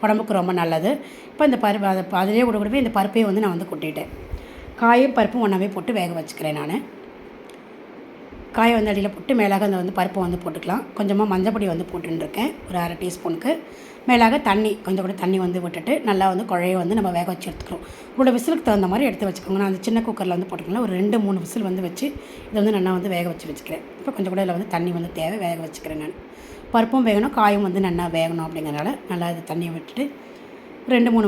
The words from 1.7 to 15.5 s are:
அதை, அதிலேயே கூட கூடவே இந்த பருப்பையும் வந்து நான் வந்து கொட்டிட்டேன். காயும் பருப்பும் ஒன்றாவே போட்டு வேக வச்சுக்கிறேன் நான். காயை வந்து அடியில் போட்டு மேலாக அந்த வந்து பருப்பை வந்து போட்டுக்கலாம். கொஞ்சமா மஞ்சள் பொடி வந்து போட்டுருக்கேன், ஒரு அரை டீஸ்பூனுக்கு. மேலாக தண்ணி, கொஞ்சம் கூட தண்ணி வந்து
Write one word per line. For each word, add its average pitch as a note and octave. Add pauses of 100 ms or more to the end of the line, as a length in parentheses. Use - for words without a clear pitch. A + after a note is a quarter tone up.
அதை, F#3+ (200)
அதிலேயே G#3+
கூட G#3+
கூடவே B3
இந்த A3+
பருப்பையும் G3+
வந்து G#3
நான் F3+
வந்து F3
கொட்டிட்டேன். - (720)
காயும் A#3+
பருப்பும் A3+
ஒன்றாவே G3
போட்டு F#3+
வேக F3
வச்சுக்கிறேன் D#3
நான். D3 (1800)
காயை A#3
வந்து G#3+
அடியில் G3+
போட்டு -
மேலாக G3+
அந்த F#3
வந்து F#3
பருப்பை F#3
வந்து F3
போட்டுக்கலாம். E3+ (160)
கொஞ்சமா G3+
மஞ்சள் F#3+
பொடி G#3
வந்து E3
போட்டுருக்கேன், E3 (200)
ஒரு F#3
அரை E3+
டீஸ்பூனுக்கு. F3+ (580)
மேலாக A#3 (100)
தண்ணி, G#3 (140)
கொஞ்சம் F#3
கூட F#3+
தண்ணி F#3
வந்து F3+